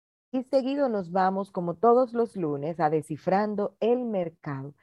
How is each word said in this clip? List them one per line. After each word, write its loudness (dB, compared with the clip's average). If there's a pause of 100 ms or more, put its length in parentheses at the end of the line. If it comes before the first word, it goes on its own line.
(320)
Y -2
seguido 0
nos -2
vamos, 0
como -4
todos 4
los -2
lunes, -2
a 2
Descifrando -2
el 2
Mercado. -6